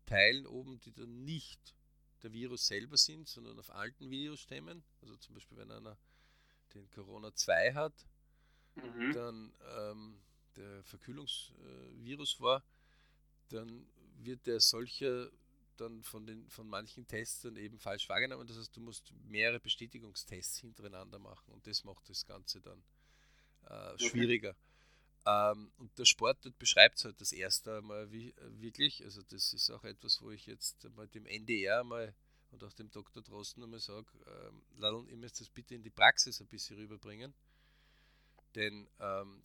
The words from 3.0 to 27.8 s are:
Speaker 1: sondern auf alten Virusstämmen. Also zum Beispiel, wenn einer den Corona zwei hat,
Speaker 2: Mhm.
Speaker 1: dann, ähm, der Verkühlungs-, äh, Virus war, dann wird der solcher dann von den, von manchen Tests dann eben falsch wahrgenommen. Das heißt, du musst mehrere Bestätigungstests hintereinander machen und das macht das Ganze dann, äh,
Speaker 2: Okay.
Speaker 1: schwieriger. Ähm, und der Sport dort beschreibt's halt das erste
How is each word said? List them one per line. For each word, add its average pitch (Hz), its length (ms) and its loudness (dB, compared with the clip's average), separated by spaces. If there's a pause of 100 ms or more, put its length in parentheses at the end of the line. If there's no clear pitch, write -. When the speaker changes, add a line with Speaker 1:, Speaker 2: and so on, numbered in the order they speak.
Speaker 1:
sondern 113 300 -12
auf 107 120 -18
alten 117 400 -10
Virusstämmen. 147 720 -10 (200)
Also 110 140 -20
zum - 180 -20
Beispiel, 110 240 -20
wenn 107 120 -16
einer 110 280 -16 (760)
den 101 160 -20
Corona 104 440 -12
zwei 98 400 6
hat, 147 320 -2 (680)
Speaker 2:
Mhm. 123 380 -2
Speaker 1:
dann, 113 380 -6 (240)
ähm, 107 460 -8 (340)
der 101 280 -14
Verkühlungs-, - 760 -10
äh, 127 460 -16
Virus 139 360 -4
war, 127 240 4 (840)
dann 117 380 -10 (300)
wird 123 300 -12
der 113 140 2
solcher 123 680 2 (460)
dann 113 260 -10
von 110 240 -12
den, 110 220 -14
von - 200 -14
manchen 107 380 -8
Tests - 360 -6
dann 113 140 -10
eben 104 220 -10
falsch 104 300 -4
wahrgenommen. 127 380 -2
Das 113 120 -12
heißt, - 180 -12
du 113 40 -12
musst 117 320 -14 (120)
mehrere 113 360 4
Bestätigungstests 107 1000 -6
hintereinander 98 600 -14
machen 101 340 -20
und 101 140 -20
das 107 180 -4
macht 98 240 -16
das - 160 -6
Ganze 98 360 -10
dann, 95 220 -18 (840)
äh, 98 280 -12
Speaker 2:
Okay. - 40 -8
Speaker 1:
schwieriger. 117 580 2 (680)
Ähm, 104 520 4
und 120 200 -14
der 127 60 0
Sport 117 400 6
dort 127 140 -14
beschreibt's - 480 10
halt 104 120 -10
das - 140 0
erste 95 480 -2